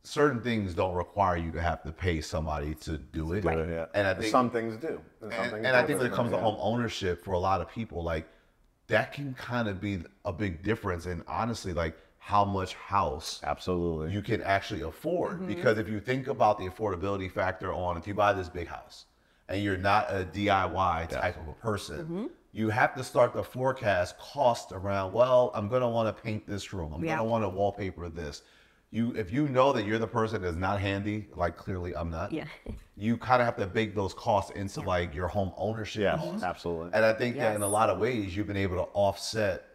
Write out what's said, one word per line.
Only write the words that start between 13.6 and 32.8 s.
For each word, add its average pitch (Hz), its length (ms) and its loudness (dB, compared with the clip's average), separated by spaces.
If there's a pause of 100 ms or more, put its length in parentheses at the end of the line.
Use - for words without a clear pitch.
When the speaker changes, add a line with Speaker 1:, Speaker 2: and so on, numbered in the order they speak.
Speaker 1:
you 104 100 -2
can 101 200 -2
actually 98 400 0
afford. 160 540 -4
Speaker 2:
Mm-hmm. 185 100 -8
Speaker 1:
Because 113 320 2
if 107 100 -4
you 107 120 -4
think 131 260 -2
about 113 320 4
the 95 100 -6
affordability 95 640 -4
factor 92 420 -2
on, 87 240 -2
if 82 100 -8
you 101 80 -6
buy 101 180 4
this 92 160 -2
big 85 180 -8
house - 400 -16 (420)
and 98 140 -2
you're 101 140 0
not 101 360 4
a 98 120 0
D 101 260 0
I 95 160 4
Y 87 440 0
Speaker 3:
Yeah. 64 100 -2
Speaker 1:
type - 200 -2
of 82 80 -12
a 73 40 -10
person, 98 520 -4
Speaker 2:
Mm-hmm. 175 220 -6 (260)
Speaker 1:
you 110 180 0
have 123 240 4
to 127 100 -6
start 120 300 4
to 113 100 -2
forecast 117 720 0
cost 123 540 0
around, 95 400 -2
"Well, 123 420 6
I'm 104 140 0
gonna 123 200 2
wanna 113 240 2
paint 107 360 -6
this 101 240 -6
room. 80 220 -6
I'm - 100 -4
Speaker 2:
Yeah. 160 120 0
Speaker 1:
gonna 113 120 0
wanna 113 200 2
wallpaper 95 600 -2
this." 80 340 -8 (480)
You, 117 240 0
if 90 180 -4
you 143 160 2
know 131 240 6
that 120 120 2
you're 107 140 0
the 113 100 0
person 110 340 0
that's 90 140 -2
not 95 240 0
handy, 101 540 -2
like, 85 220 0
clearly 90 380 -6
I'm 82 160 -4
not, 82 220 -4
Speaker 2:
Yeah. 151 140 -6 (500)